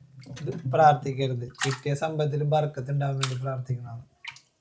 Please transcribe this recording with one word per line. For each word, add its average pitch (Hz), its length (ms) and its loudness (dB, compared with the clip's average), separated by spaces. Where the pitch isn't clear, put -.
ഇത് 143 320 -6
പ്രാർത്ഥിക്കരുത്, 139 760 4
കിട്ടിയ 139 460 -2
സമ്പത്തിൽ 151 480 0
ബർക്കത്ത് 147 480 0
ഉണ്ടാവാൻ 139 240 0
വേണ്ടി 131 260 -4
പ്രാർത്ഥിക്കണം. 123 600 -6